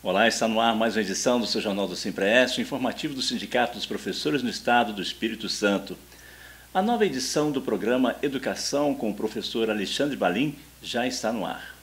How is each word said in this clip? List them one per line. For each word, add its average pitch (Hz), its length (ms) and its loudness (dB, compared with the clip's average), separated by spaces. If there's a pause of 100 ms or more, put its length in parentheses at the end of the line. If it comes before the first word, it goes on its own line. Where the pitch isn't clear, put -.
Olá, 98 220 6
está 113 180 0
no 110 140 2
ar 113 160 4
mais 110 180 2
uma 110 60 0
edição 107 400 2
do 107 60 -2
seu 107 160 -2
Jornal 101 260 -2
do 87 80 -6
Simpraes, 107 600 2
o - 20 -2
informativo 127 540 -4
do 127 80 -4
Sindicato 113 560 0
dos 95 80 -6
Professores 107 560 -2
no 120 80 -2
Estado 120 420 2
do 101 80 -8
Espírito 110 480 -4
Santo. 98 480 0 (800)
A 190 80 2
nova 214 240 4
edição 151 440 0
do 131 120 -2
programa 117 580 2
Educação 139 760 0
com 127 140 -2
o 101 60 -2
professor 107 560 -2
Alexandre 107 440 0
Balim 104 420 0 (260)
já 120 240 -2
está 120 260 -2
no 101 140 -4
ar. - 360 -10